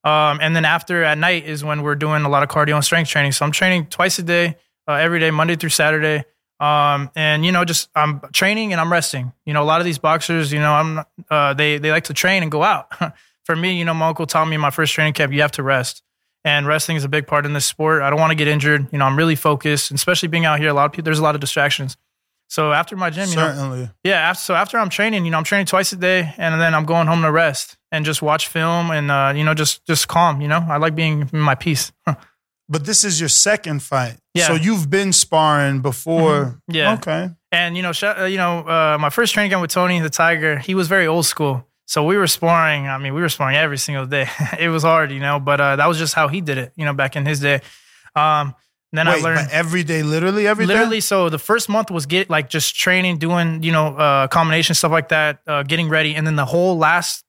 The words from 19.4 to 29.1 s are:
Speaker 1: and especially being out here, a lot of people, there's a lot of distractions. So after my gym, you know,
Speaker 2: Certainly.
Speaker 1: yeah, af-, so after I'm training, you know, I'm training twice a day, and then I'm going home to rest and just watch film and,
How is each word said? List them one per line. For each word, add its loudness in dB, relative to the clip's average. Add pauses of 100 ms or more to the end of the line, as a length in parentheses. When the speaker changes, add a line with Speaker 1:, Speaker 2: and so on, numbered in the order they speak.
Speaker 1:
and -4
especially 0
being 0
out 2
here, 0
a 0
lot 4
of -2
people, -8
there's 0
a 2
lot 2
of -4
distractions. -2 (540)
So 0
after -2
my -2
gym, -6
you -2
know, 2
Speaker 2:
Certainly. -8 (140)
Speaker 1:
yeah, 2
af-, -4
so -2
after 0
I'm 0
training, 0
you -2
know, 0
I'm -2
training 0
twice 0
a -10
day, 0
and -2
then 2
I'm 0
going 2
home 2
to 4
rest 0 (160)
and -4
just -2
watch 0
film -2
and, -2